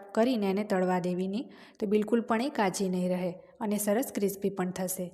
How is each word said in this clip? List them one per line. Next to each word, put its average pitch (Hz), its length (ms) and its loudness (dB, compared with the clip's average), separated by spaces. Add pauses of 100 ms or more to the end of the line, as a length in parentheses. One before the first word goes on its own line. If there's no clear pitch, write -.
(140)
કરીને 220 360 2
એને 208 140 0
તળવા 185 340 2
દેવી 180 300 -2
નહીં, 214 240 -6 (280)
તો 214 60 -2
બિલકુલ 214 340 2
પણ 226 220 0
એ 285 60 -2
કાચી 196 400 0
નહીં 180 200 0
રહે 180 260 0 (260)
અને 208 180 0
સરસ 214 340 0
ક્રિસ્પી 196 380 0
પણ 185 200 -2
થશે. 185 420 -4